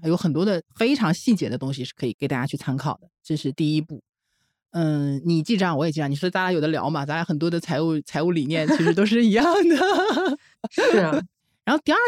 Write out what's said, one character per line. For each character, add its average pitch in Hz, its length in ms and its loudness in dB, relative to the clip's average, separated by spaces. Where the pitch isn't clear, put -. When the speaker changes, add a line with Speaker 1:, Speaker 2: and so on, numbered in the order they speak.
Speaker 1:
有 165 120 2
很 170 160 0
多 156 120 0
的 196 180 0
非 240 180 2
常 208 180 2
细 233 220 2
节 151 140 -2
的 - 100 -4
东 139 160 -4
西 131 100 -8
是 - 120 -12
可 143 100 -4
以 110 100 -2
给 139 120 -6
大 135 100 -2
家 123 80 -2
去 147 100 -6
参 135 200 -4
考 135 220 -4
的， - 100 -20
这 - 160 -4
是 147 140 -4
第 151 240 -2
一 156 60 2
步。 151 200 -12
嗯， 143 560 -2
你 165 160 2
记 226 140 0
账 180 200 0
我 143 80 0
也 170 60 0
记 147 80 -4
账， 147 100 -2
你 139 60 -2
说 180 160 -2
咱 185 140 0
俩 185 80 0
有 170 80 0
的 151 80 0
聊 139 200 -2
嘛， 151 160 -4
咱 147 100 -6
俩 165 100 -4
很 165 120 -4
多 165 140 0
的 170 80 -2
财 156 240 -2
务， 160 200 0
财 - 200 -4
务 170 80 2
理 156 160 0
念 160 220 -2
其 302 80 2
实 170 180 2
都 196 100 2
是 226 220 4
一 208 60 4
样 226 120 4
的。 339 320 4
Speaker 2:
<laughs> - 400 -10
是 453 280 2
啊。 196 220 2
Speaker 1:
<laughs> - 280 -16
然 269 100 4
后 302 80 -2
第 - 60 0
二 330 180 4